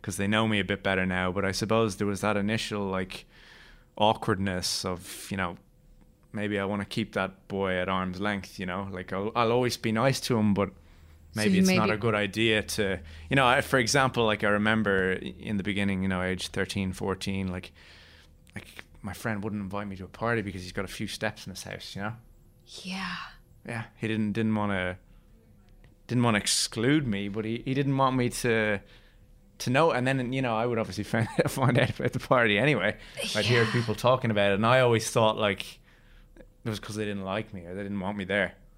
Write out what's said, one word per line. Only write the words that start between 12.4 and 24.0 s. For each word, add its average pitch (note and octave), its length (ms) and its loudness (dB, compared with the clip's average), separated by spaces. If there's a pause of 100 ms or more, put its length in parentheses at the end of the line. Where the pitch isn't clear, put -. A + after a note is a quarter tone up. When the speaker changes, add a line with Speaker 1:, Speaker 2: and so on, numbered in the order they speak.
Speaker 1:
to, F#2+ 360 -2 (320)
you C3+ 60 2
know, C3 100 6
I, C3 140 6
for C3+ 180 2
example, B2 460 2
like, G#2+ 180 2
I G#2+ 60 2
remember G#2 640 2
in - 460 -6
the F#2+ 40 -2
beginning, G2 400 -2
you F#2+ 60 -2
know, F#2 140 -2
age F#2 260 -4
thirteen, F#2+ 440 -4
fourteen, F#2+ 560 -4
like, F2+ 220 -8 (840)
like, - 280 -16 (180)
my F#2+ 100 -8
friend G#2 320 -6
wouldn't G#2 180 -6
invite G2+ 240 -8
me G2 100 -10
to F#2 80 -12
a F2 40 -16
party A2+ 340 -2
because F#2+ 200 -8
he's F2+ 100 -12
got G2+ 120 -4
a F#2 40 -10
few - 180 -8
steps - 400 -6
in G2 40 -12
his F#2 120 -14
house, - 320 -12
you F#2+ 80 -8
know? A2 120 -6 (680)
Speaker 2:
Yeah. F#3 340 -8 (500)
Speaker 1:
Yeah, A#2 180 -8 (120)
he A2+ 120 -6